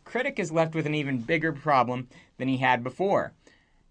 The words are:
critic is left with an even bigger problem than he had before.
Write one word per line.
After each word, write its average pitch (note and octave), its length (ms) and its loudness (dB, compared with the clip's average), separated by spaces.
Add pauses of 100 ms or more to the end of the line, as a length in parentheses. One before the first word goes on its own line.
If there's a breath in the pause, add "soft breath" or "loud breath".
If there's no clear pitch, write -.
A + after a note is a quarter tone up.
critic C4+ 340 -4
is E3 140 -2
left D#3+ 220 2
with D#3 120 -2
an D3+ 80 -2
even C#3 240 0
bigger D#3+ 340 0
problem B2+ 560 0 (280 soft breath)
than B2+ 120 -4
he C3 100 0
had B2+ 260 2
before. C3+ 480 0 (580 soft breath)